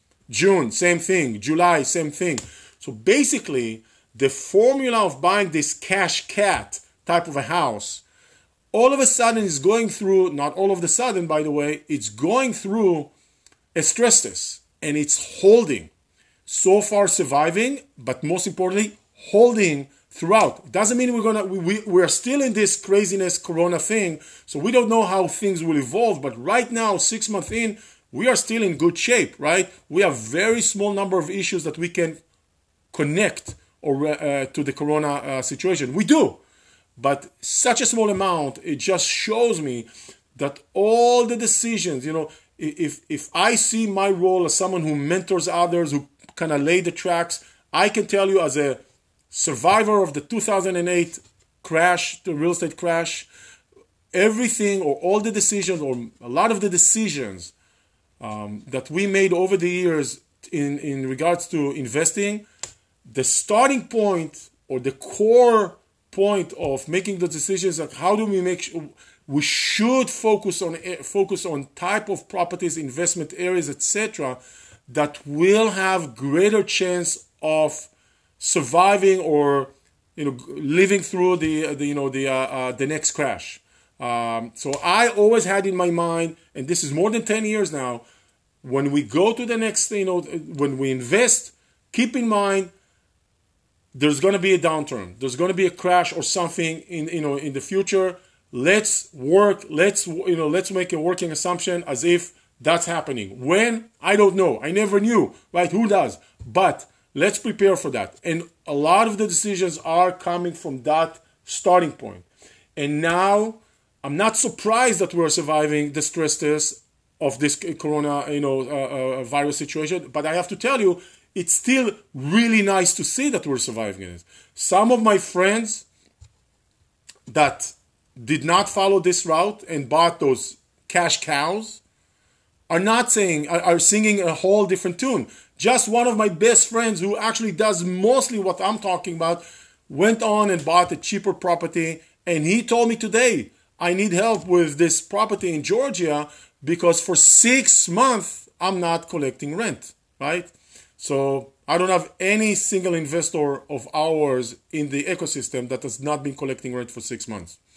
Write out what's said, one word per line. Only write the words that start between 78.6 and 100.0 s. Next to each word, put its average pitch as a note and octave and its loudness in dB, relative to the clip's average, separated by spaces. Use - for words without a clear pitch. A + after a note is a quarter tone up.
or, C#3+ 0
you D3+ -8
know, C#3 -2
g-, B2 -14
living E3+ 2
through F3+ 0
the, D#3 -2
the, C#3+ -4
you C#3+ -2
know, C#3 -2
the, C3+ -4
uh, C3+ 0
uh, C3 -4
the C3 -4
next D3 -4
crash. B2 -6
Um, A#2 -4
so - -8
I G#3 4
always G#3+ 4
had F#3+ 0
in G3 -2
my F3+ 0
mind, E3 -2
and C3+ -10
this E3 -2
is C#3 -6
more F3 2
than A3+ -2
ten A3 -2
years G#3+ -2
now, B2 -6
when C#3 -2
we D3 2
go D#3+ 2
to A#3+ -4
the A#3 -4
next, A3 -2
you G3+ -2
know, F3+ 0
when D3 -4
we C3+ 0
invest, D3 0
keep A#3 0
in A#3 -2
mind G3 0
there's C#3 2
gonna G3 4
be F#3 2
a F3+ 2
downturn, C#3+ -4
there's B2 -6
gonna F3 0
be F#3 0
a F3 0
crash F3+ 0
or E3 -8
something E3 -4
in, D#3+ -8
you E3 -6
know, C#3+ -2
in C#3+ -8
the C3+ -6
future. F#3+ -2
Let's F3+ 0
work, F#3 2
let's, F#3 0